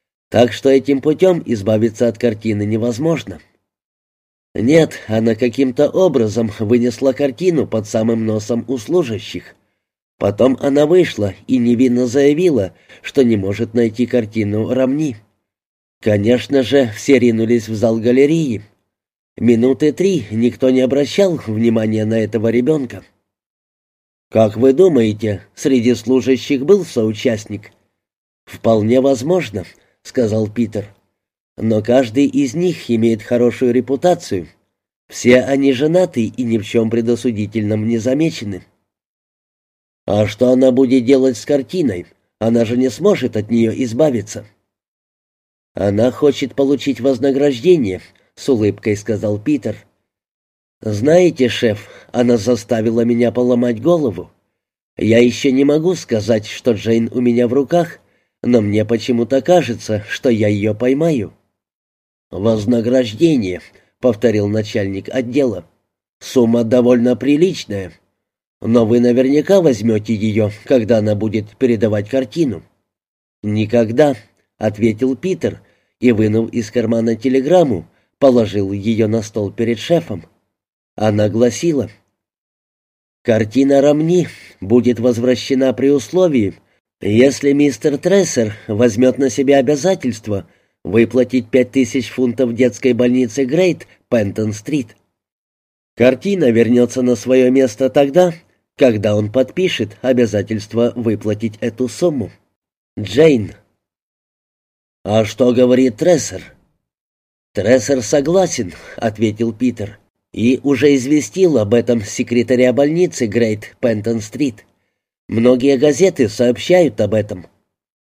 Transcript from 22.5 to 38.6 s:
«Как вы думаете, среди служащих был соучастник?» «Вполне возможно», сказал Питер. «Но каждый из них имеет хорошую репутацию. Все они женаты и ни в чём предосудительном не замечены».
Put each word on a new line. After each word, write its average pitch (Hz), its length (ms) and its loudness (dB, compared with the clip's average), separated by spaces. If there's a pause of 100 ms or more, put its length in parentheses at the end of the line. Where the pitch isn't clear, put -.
«Как 110 240 2
вы 127 160 4
думаете, 113 720 2 (100)
среди 123 400 0
служащих 127 720 -2
был 185 200 4
соучастник?» 107 840 -4 (760)
«Вполне 113 560 2
возможно», 131 640 -2 (360)
сказал 110 460 -2
Питер. 104 480 -6 (640)
«Но 110 260 0
каждый 127 420 2
из 135 280 -2
них 170 360 -4
имеет 113 320 0
хорошую 120 520 0
репутацию. 127 720 -2 (640)
Все 123 320 4
они 135 320 0
женаты 156 520 0
и 127 180 -8
ни 113 140 0
в 104 60 -4
чём 110 260 0
предосудительном 110 1000 -2
не 117 100 0
замечены». 123 640 -4 (1400)